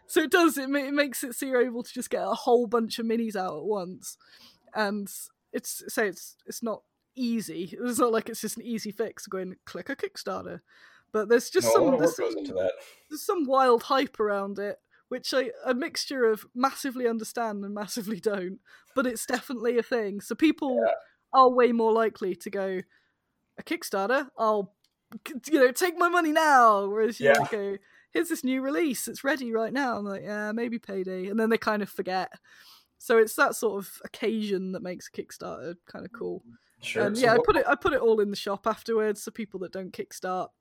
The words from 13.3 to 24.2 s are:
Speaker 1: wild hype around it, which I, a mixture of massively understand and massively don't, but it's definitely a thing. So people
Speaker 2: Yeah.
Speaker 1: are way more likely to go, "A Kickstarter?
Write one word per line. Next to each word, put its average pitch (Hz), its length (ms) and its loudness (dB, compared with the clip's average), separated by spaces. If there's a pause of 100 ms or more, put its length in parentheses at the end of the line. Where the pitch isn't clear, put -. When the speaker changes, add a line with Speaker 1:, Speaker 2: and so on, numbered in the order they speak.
Speaker 1:
wild 254 380 4
hype 269 360 0
around 202 400 -2
it, 202 180 -6 (300)
which - 260 -8
I, 262 160 2 (160)
a 254 80 2
mixture 269 520 -2
of 220 280 2
massively 254 540 -2
understand 220 580 -4
and 202 80 -8
massively 208 460 -6
don't, 196 400 -2 (360)
but 262 120 0
it's 226 180 -6
definitely 240 540 -2
a 226 40 2
thing. 202 380 -2
So - 140 -6
people 302 500 0
Speaker 2:
Yeah. - 60 4 (420)
Speaker 1:
are 262 160 10
way 247 220 6
more 226 200 4
likely 220 440 0
to - 160 -12
go, 190 300 -4 (760)
"A - 60 -14
Kickstarter? 254 760 -2